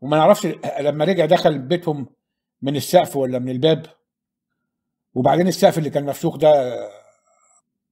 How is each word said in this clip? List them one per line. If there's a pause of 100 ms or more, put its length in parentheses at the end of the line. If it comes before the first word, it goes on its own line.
وما
نعرفش (340)
لما
رجع
دخل
بيتهم (560)
من
السقف
ولا
من
الباب. (1300)
وبعدين
السقف
اللي
كان
مفشوخ
ده (1120)